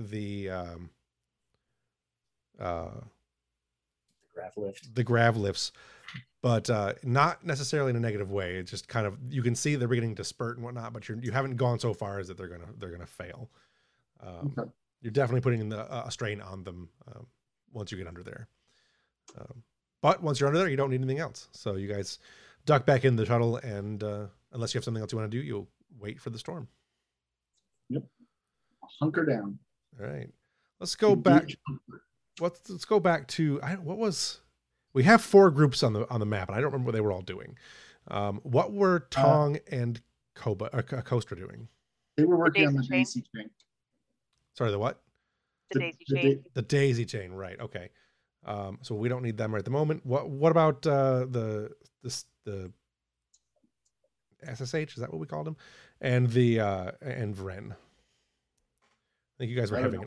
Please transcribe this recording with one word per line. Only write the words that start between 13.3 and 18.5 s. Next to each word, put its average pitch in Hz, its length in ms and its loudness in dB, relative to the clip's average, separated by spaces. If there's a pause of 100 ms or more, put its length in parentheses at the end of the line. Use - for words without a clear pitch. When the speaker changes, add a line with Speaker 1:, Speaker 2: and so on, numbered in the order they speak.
Speaker 1:
Um, 92 360 -10
Speaker 3:
Okay. - 120 -8 (320)
Speaker 1:
you're 117 100 -8
definitely 123 300 0
putting 120 200 0
in 107 80 -6
the, 107 120 -8
uh, 120 260 -10
a 120 40 -10
strain 104 300 -6
on 95 220 -12
them, 90 260 -14 (240)
um, - 140 -20 (440)
once 107 200 -10
you 101 60 -10
get 90 100 -10
under 85 160 -16
there. - 240 -16 (920)